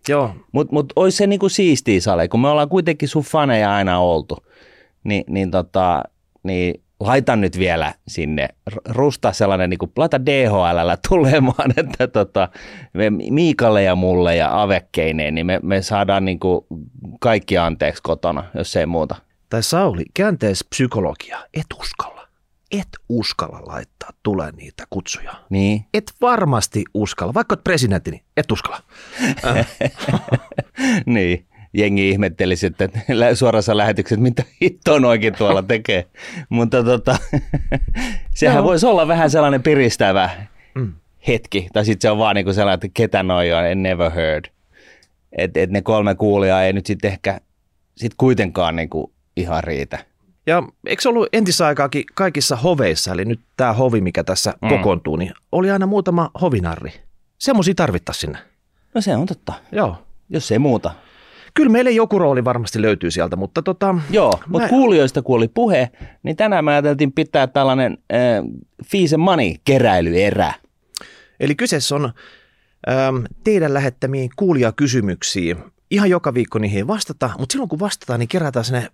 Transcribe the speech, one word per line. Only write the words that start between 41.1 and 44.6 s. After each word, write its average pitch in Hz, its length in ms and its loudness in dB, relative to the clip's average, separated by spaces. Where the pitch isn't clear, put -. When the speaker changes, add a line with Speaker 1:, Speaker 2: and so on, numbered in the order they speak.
Speaker 2:
hetki. 104 460 -2
Tai 107 120 2
sit 107 160 0
se 107 100 4
on 107 60 0
vaan 107 180 2
niinku 98 180 0
sellainen, 98 220 2
että - 80 -6
ketä 107 300 0
noi 90 300 2
on, 85 120 2
en 92 180 0
never 87 280 0
heard. 78 340 -2